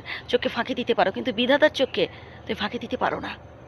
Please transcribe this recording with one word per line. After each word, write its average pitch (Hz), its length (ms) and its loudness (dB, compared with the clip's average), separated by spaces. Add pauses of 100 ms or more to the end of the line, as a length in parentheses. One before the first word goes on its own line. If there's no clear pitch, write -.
(280)
চোখে 247 220 2
ফাঁকি 240 260 -2
দিতে 233 180 2
পারো, 190 180 4
কিন্তু 233 220 -2
বিধাতার 269 360 4
চোখকে 214 380 2 (300)
তুমি - 160 -6
ফাঁকি 208 260 -4
দিতে 247 180 -6
পারো - 220 0
না। - 160 -8 (320)